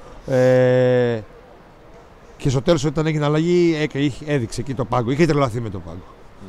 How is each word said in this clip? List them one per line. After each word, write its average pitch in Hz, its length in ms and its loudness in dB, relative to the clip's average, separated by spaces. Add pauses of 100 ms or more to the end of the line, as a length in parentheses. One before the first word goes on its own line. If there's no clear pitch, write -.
(280)
Ε, 127 920 4 (1200)
και 143 120 -2
στο 131 120 0
τέλος, 165 240 2
όταν 151 220 -2
έγινε 151 180 -2
αλλαγή, 165 560 2
έκα-, 147 180 -4
είχε, 147 280 -4
έδειξε 127 340 -4
εκεί 131 120 -6
τον 127 140 -4
πάγκο. 123 240 -2
Είχε 147 140 4
τρελαθεί 139 360 0
με 110 80 -8
τον 87 160 -10
πάγκο. 87 120 -14 (520)